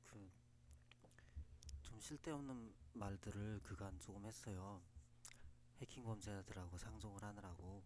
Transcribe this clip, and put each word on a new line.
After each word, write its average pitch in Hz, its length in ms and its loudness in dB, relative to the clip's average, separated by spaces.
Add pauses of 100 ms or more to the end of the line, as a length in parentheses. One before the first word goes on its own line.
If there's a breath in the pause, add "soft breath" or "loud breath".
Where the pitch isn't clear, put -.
그 98 320 -8 (1600 loud breath)
좀 - 40 -4
쓸데없는 139 720 4 (180)
말들을 101 680 6
그간 95 360 0
조금 101 260 -2
했어요. 98 580 2 (920 loud breath)
해킹 127 260 -2
범죄자들하고 98 760 2
상종을 101 460 0
하느라고 95 640 -2